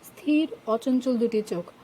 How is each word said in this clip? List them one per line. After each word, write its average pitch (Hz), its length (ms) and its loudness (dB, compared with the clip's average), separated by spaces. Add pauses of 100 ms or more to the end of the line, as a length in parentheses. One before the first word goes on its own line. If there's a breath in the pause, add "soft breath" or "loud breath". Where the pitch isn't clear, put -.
স্থির 302 440 0 (180)
অচঞ্চল 247 500 0
দুটি 226 260 0
চোখ, 175 220 -4 (200 loud breath)